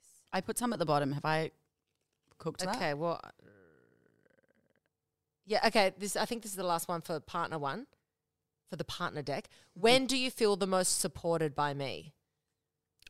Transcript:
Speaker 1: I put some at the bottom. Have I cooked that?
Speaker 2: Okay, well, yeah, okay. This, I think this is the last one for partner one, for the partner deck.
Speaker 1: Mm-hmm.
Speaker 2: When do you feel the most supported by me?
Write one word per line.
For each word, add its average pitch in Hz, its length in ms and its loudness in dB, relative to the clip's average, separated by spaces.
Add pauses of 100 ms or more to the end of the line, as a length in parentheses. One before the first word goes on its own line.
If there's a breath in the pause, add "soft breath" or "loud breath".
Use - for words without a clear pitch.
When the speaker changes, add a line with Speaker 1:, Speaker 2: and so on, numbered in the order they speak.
(320)
Speaker 1:
I 185 80 -2
put 208 180 -6
some 240 140 0
at - 80 -2
the 170 60 2
bottom. 143 260 4
Have 143 120 -4
I 156 280 0 (840)
cooked 160 220 -6
that? 185 160 -2
Speaker 2:
Okay, 175 180 -2
well, 165 260 -4 (2250)
yeah, 202 220 2
okay. 196 300 4
This, 196 180 -6
I 190 100 2
think 233 160 -6
this 214 100 -12
is 190 40 -10
the 190 80 -4
last 170 240 0
one 170 140 -4
for 160 180 -4
partner 165 380 -4
one, 147 280 -6 (840)
for 185 60 -10
the 143 80 -6
partner 147 380 -6
deck. 139 260 -4
Speaker 1:
Mm-hmm. - 320 -20
Speaker 2:
When 247 260 8
do 262 100 0
you 254 140 0
feel 208 260 4
the 190 100 2
most 185 340 2
supported 160 540 0
by 143 200 0
me? 135 400 -8 (960)